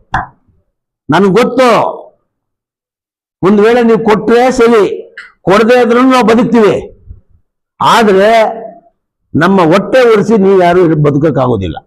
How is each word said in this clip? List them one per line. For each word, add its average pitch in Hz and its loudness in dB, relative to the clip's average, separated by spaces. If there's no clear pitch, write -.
ನನ್ಗೆ 190 0
ಗೊತ್ತು, 226 -2
ಒಂದ್ 202 0
ವೇಳೆ 233 2
ನೀವು 226 0
ಕೊಟ್ರೆ 226 0
ಸರಿ, 233 -2
ಕೊಡದೇ 226 2
ಇದ್ರೂ 240 0
ನಾವು 254 2
ಬದುಕ್ತೀವಿ. 220 0
ಆದ್ರೆ 214 2
ನಮ್ಮ 185 0
ಹೊಟ್ಟೆ 202 2
ಉರಿಸಿ 208 0
ನೀವು 190 2
ಯಾರು 175 2
ಬದುಕಕ್ಕಾಗೋದಿಲ್ಲ. 135 -2